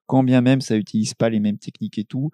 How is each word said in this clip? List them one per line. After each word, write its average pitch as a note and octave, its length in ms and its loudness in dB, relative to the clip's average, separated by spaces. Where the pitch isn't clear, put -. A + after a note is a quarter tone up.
quand C3 160 2
bien B2+ 180 4
même C3 220 2
ça A2+ 140 0
utilise G#2+ 360 -2
pas A2+ 160 0
les A2 120 0
mêmes G#2 180 -2
techniques - 400 -10
et G#2 60 -6
tout. C#3 300 -6